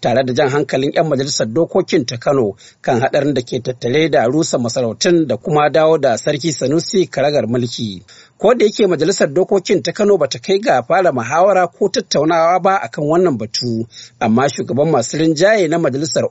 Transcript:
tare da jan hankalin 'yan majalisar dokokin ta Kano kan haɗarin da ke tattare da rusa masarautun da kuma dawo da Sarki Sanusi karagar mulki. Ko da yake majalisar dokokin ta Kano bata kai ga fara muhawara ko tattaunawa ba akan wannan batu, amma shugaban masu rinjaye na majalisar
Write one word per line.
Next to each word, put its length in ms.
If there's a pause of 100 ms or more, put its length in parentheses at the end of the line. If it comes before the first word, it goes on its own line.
tare 240
da 80
jan 160
hankalin 460
'yan 120
majalisar 460
dokokin 540
ta 100
Kano 380 (260)
kan 200
haɗarin 340
da 60
ke 200
tattare 480
da 160
rusa 320
masarautun 720
da 100
kuma 320
dawo 320
da 160
Sarki 340
Sanusi 540
karagar 400
mulki. 560 (360)
Ko 160
da 120
yake 220
majalisar 460
dokokin 500
ta 80
Kano 260
bata 220
kai 200
ga 220
fara 300
muhawara 580
ko 200
tattaunawa 720
ba 200
akan 240
wannan 320
batu, 480 (340)
amma 300
shugaban 400
masu 280
rinjaye 520
na 80
majalisar 540